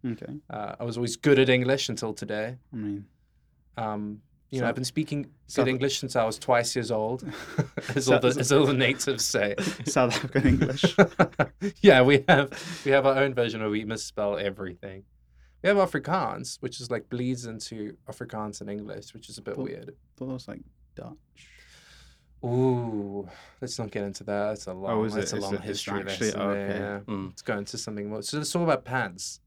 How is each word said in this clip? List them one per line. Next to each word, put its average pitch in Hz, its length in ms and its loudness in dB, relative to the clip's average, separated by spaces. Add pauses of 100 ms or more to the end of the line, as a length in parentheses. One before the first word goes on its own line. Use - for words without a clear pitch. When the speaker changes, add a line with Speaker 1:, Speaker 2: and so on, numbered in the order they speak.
Speaker 1:
Okay. 117 280 -8 (140)
Speaker 2:
Uh, - 320 -10
I - 40 -6
was 117 120 -4
always 117 200 -2
good 143 220 8
at 131 100 8
English 127 400 4
until 110 260 -4
today. 110 420 -6 (160)
Speaker 1:
I - 40 -10
mean, 101 280 -6 (720)
Speaker 2:
Um, 107 440 -6 (300)
you 131 100 -4
know, 120 40 0
Speaker 1:
South 117 40 2
Speaker 2:
I've 117 80 0
been 127 80 -4
speaking 147 380 -4
good - 100 -12 (160)
Speaker 1:
South 123 180 2
Speaker 2:
English 131 320 0
since - 160 -8
I 117 100 4
was 110 140 -2
twice 120 380 2
years 113 160 -2
old, 110 320 -2 (340)
<laughs> - 380 -4
as 127 120 2
all 143 120 8
Speaker 1:
South 127 140 4
Speaker 2:
the, 139 60 -2
as 127 120 2
all 143 140 8
the 143 80 4
natives 131 500 0
say. 104 300 0 (160)
Speaker 1:
<laughs> - 160 -10
South 127 280 4
African - 320 0
English. 135 540 2
Speaker 2:
<laughs> 185 60 10 (720)
Yeah, 139 220 10
we 135 260 6
have, 143 180 6 (380)
we 139 80 2
have 135 140 6
our 135 100 6
own 135 180 2
version 117 260 0
where 107 100 0
we 107 140 0
misspell 104 540 -2
everything. 98 640 -8 (600)
We 175 60 2
have 202 100 4
Afrikaans, 131 840 -2
which 127 200 -8
is, 123 100 -10
like, 117 180 -4
bleeds 123 380 -4
into 110 500 -10 (120)
Afrikaans 107 520 -10
and 101 100 -10
English, 104 440 -10
which - 140 -20
is 117 100 -16
a - 40 -18
bit 135 140 -8
Speaker 1:
Thought 135 80 -6
Speaker 2:
weird. - 300 -12 (220)
Speaker 1:
thought 131 120 -10
that 131 60 -8
was, 127 140 -14
like, - 120 -14 (340)
Dutch. - 220 -14 (1300)
Speaker 2:
Ooh, 117 840 0 (320)
let's 127 180 -8
not 107 120 -6
get 104 140 -4
into 101 200 -8
that. 104 240 -2
That's 107 180 -6
a 95 80 -10
long, 98 180 -6
Speaker 1:
Oh, 110 120 2
is 107 100 -2
Speaker 2:
that's 101 180 -2
Speaker 1:
it? 107 40 -4
Speaker 2:
a - 20 -4
Speaker 1:
Is 98 60 -4
Speaker 2:
long 98 100 -2
Speaker 1:
it? - 40 -4
It's 92 80 -8
Speaker 2:
history 101 340 -4
Speaker 1:
actually, 95 260 -4
Speaker 2:
lesson 104 160 -2
Speaker 1:
oh, 101 100 0
Speaker 2:
there, 101 180 -4
Speaker 1:
okay. 101 80 -4
Speaker 2:
yeah. 101 360 -6
Speaker 3:
Mm. 95 140 -6
Speaker 2:
Let's - 140 -18
go 107 160 -4
into 101 200 -10
something 104 320 -8
more. 107 120 -8
So - 160 -6
let's 151 140 -6
talk 170 100 0
about 156 220 0
pants. 113 640 -6